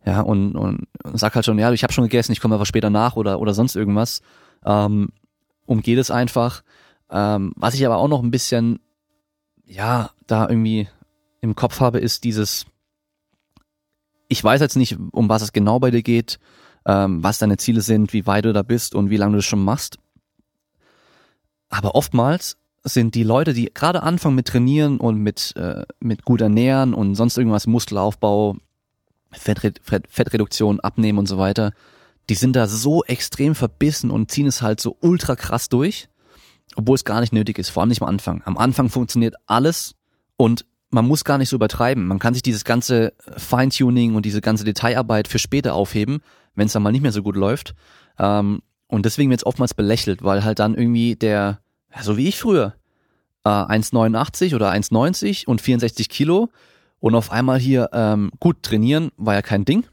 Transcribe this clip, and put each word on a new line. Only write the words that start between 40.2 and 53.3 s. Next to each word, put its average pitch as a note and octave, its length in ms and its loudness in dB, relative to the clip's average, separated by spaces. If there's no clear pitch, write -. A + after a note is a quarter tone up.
und A#2 300 2
man A#2 160 2
muss C#3+ 200 0
gar C#3+ 120 2
nicht C3+ 120 0
so C3+ 80 -2
übertreiben. A#2 500 0
Man F#2+ 120 0
kann A#2+ 140 0
sich B2 100 -4
dieses A2 200 -2
ganze A#2 500 0
Feintuning B2 800 2
und G#2+ 100 0
diese G#2 140 -2
ganze A2 240 0
Detailarbeit A2 640 0
für A#2 120 -2
später C3 340 -2
aufheben, G#2+ 480 -2
wenn's G#2+ 160 0
dann G#2 120 0
mal G#2 100 2
nicht C3 80 2
mehr C#3 100 0
so G#2 120 -4
gut G2 120 -2
läuft. G2 400 -2
Ähm, G2+ 440 0
und G#2+ 180 0
deswegen C3+ 240 0
wird's B2 160 0
oftmals B2 280 -2
belächelt, G#2 500 -2
weil G2 220 0
halt A2 140 -2
dann G#2+ 160 2
irgendwie A#2 400 0
der, G#2 440 0
ja, - 100 -14
so G#2 120 0
wie C3+ 140 0
ich G3+ 100 -6
früher, D#3 360 0